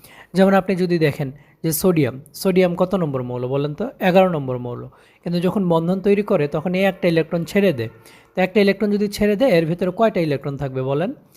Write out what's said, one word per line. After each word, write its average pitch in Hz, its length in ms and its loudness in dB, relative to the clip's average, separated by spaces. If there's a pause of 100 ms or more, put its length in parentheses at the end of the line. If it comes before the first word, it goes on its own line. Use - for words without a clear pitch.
(340)
যেমন 190 200 4
আপনি 196 220 2
যদি 175 240 0
দেখেন 147 300 0 (320)
যে 160 100 -2 (100)
সোডিয়াম, 151 340 2 (180)
সোডিয়াম 185 420 2
কত 180 200 0
নম্বর 147 280 -2
মৌল 123 240 -6
বলেন 143 320 -2
তো? 202 60 -4 (240)
এগারো 185 260 6
নম্বর 131 240 -4
মৌল। 120 220 -10 (400)
কিন্তু 175 240 -4
যখন 185 240 0
বন্ধন 170 280 2 (100)
তৈরি 202 160 2
করে, 190 240 0
তখন 170 320 -4
এই 196 120 2
একটা 190 160 -4
ইলেকট্রন 165 340 0 (100)
ছেড়ে 196 220 2
দেয়। 113 180 -6 (400)
তো - 100 -12
একটা 185 200 0
ইলেকট্রন 196 340 2
যদি 208 200 0
ছেড়ে 208 240 0
দেয়, 269 180 4
এর 165 80 2
ভিতরে 175 320 -2
কয়টা 214 240 2
ইলেকট্রন 143 360 -2
থাকবে 131 260 -6
বলেন? 143 260 -2 (280)